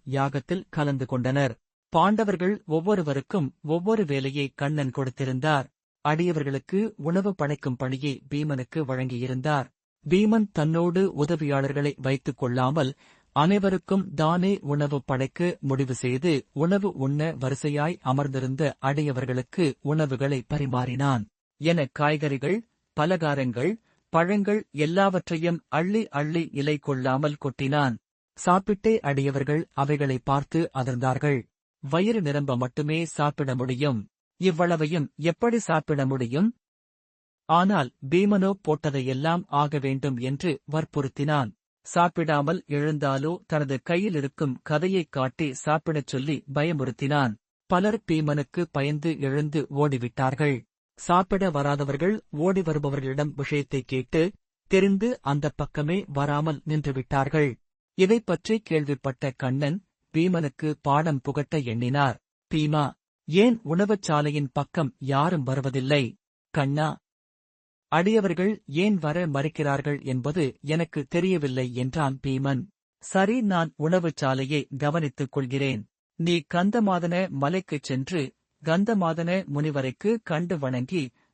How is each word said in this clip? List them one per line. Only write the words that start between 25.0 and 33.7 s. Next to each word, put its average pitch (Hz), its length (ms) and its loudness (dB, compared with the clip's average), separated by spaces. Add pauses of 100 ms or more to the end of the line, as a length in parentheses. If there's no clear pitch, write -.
அள்ளி 190 400 0
அள்ளி 151 440 -2
இலை 143 260 0
கொள்ளாமல் 139 600 0
கொட்டினான். 139 600 0 (460)
சாப்பிட்டே 202 560 2
அடியவர்கள் 139 720 0
அவைகளை 139 460 0
பார்த்து 143 560 0
அதிர்ந்தார்கள். 131 720 0 (420)
வயிறு 202 320 2
நிரம்ப 143 340 0
மட்டுமே 147 480 -2
சாப்பிட 147 500 -2
முடியும், 127 540 -2 (280)